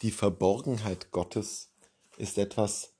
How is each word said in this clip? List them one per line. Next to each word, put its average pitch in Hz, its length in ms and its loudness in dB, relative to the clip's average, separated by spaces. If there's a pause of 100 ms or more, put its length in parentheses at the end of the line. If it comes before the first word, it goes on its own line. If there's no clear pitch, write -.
Die 110 80 2
Verborgenheit 104 960 0
Gottes - 600 -4 (460)
ist - 200 -4
etwas 101 640 0